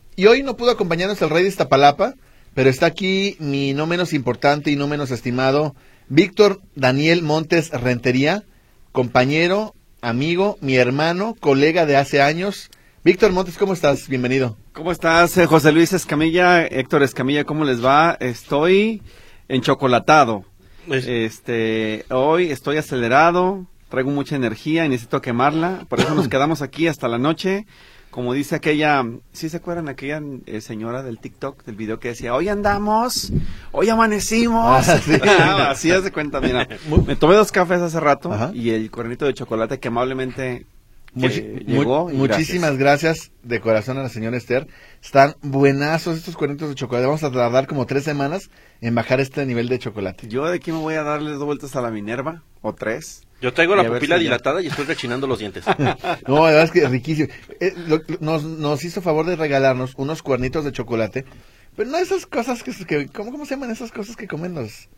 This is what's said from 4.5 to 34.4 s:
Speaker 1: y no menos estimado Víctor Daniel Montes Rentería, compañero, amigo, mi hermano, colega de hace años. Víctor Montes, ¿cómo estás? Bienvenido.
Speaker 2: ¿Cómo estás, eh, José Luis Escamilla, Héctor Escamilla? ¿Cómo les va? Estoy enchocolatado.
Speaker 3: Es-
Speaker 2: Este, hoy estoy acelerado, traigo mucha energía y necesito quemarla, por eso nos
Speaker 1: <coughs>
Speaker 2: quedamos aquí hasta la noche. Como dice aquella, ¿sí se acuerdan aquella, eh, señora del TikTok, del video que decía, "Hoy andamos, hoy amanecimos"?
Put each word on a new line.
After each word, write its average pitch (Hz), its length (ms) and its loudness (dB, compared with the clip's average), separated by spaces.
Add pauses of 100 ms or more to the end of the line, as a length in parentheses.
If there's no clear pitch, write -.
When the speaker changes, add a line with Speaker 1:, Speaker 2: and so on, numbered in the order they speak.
Speaker 1:
y 143 60 2
no 143 100 -2
menos 143 240 -4
estimado 131 640 0 (320)
Víctor 196 540 4 (120)
Daniel 143 480 2
Montes 156 500 0
Rentería, 127 720 0 (500)
compañero, 151 840 0 (260)
amigo, 165 600 -2
mi 131 160 0
hermano, 165 600 0
colega 156 480 4
de 139 120 2
hace 139 240 2
años. 170 480 -2 (340)
Víctor 185 300 4
Montes, 185 240 -4
¿cómo 196 160 0
estás? 143 340 0
Bienvenido. 127 480 -2 (160)
Speaker 2:
¿Cómo 165 220 -6
estás, 165 440 2
eh, 175 100 6
José 156 260 6
Luis 165 180 4
Escamilla, 165 760 2
Héctor 131 380 0
Escamilla? 135 400 0
¿Cómo 151 220 -2
les 120 180 0
va? 147 380 4
Estoy 185 800 0 (480)
enchocolatado. 127 960 2 (440)
Speaker 3:
Es- 131 180 -2
Speaker 2:
Este, 110 1000 -4
hoy 156 420 2
estoy 139 260 -4
acelerado, 165 880 2 (220)
traigo 131 220 -2
mucha 143 260 -4
energía 151 480 -2
y 147 40 0
necesito 127 320 -4
quemarla, 156 680 -2
por 135 100 -2
eso 143 160 0
nos 135 120 0
Speaker 1:
<coughs> - 20 -8
Speaker 2:
quedamos 143 320 0
aquí 147 260 -2
hasta 139 220 -4
la 117 80 -2
noche. 185 480 -2 (460)
Como 123 220 -6
dice 143 220 -4
aquella, 147 480 2 (300)
¿sí 160 160 -10
se 165 80 -8
acuerdan 170 320 -8
aquella, 139 320 -8 (240)
eh, 107 160 -10
señora 117 420 -8
del 117 160 -12
TikTok, - 460 -12
del 113 100 -14
video 110 240 -8
que - 80 -10
decía, 120 260 -6
"Hoy 160 140 0
andamos, 208 840 -2 (400)
hoy 214 160 2
amanecimos"? 226 960 4